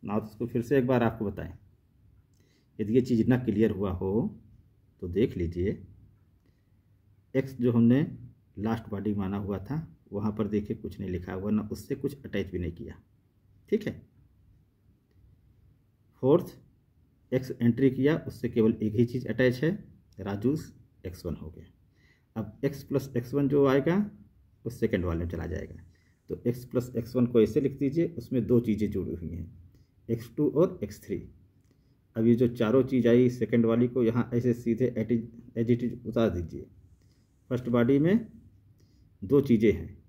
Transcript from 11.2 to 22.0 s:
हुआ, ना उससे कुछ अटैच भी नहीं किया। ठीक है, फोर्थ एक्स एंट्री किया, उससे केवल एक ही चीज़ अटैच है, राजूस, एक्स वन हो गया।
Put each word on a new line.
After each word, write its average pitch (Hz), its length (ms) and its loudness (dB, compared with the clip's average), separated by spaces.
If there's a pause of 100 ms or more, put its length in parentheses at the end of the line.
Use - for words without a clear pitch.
हुआ, 95 180 -6
ना 107 180 -2
उससे 117 280 -8
कुछ - 280 -8
अटैच 98 260 -4
भी 90 80 -6
नहीं 85 140 -4
किया। - 220 -14 (800)
ठीक 220 140 0
है, - 60 -6 (2250)
फोर्थ 156 340 2 (760)
एक्स 127 200 -2
एंट्री 120 380 4
किया, 135 280 2
उससे 131 300 -8
केवल 110 260 4
एक 107 200 -2
ही 117 120 4
चीज़ 123 220 -6
अटैच 123 360 2
है, 156 60 2 (500)
राजूस, 104 520 -2 (340)
एक्स 90 200 -12
वन 82 100 -6
हो 80 140 -14
गया। 82 160 -20 (680)